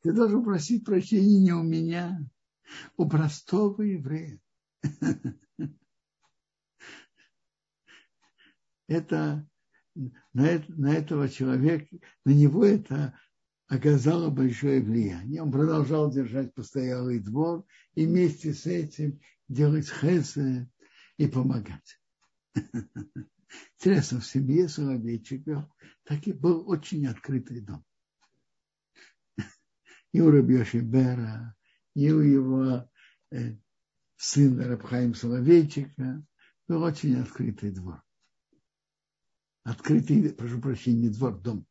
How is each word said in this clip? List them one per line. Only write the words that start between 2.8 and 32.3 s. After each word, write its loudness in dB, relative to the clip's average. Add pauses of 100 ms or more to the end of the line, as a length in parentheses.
у 0
простого 0
еврея. -6 (440)
<laughs> -6 (3000)
Это, -2 (480)
на -2
эт-, 0
на 0
этого -2
человека, 0 (380)
на 6
него 6
это 0 (500)
оказало 2
большое 0
влияние. -4
Он -4
продолжал 0
держать -4
постоялый -6
двор -4 (280)
и 0
вместе 0
с -12
этим -6 (260)
делать 2
хесед 0 (480)
и 0
помогать. -4 (520)
<laughs> -10 (480)
Интересно, 2
в -10
семье 0
Соловейчиков -6 (380)
так -6
и -4
был 0
очень -4
открытый -6
дом. -14 (1500)
<laughs> -10 (680)
И 4
у 8
Раби 6
Йоши 0
Бера, -2 (380)
и 2
у 4
его, 2 (420)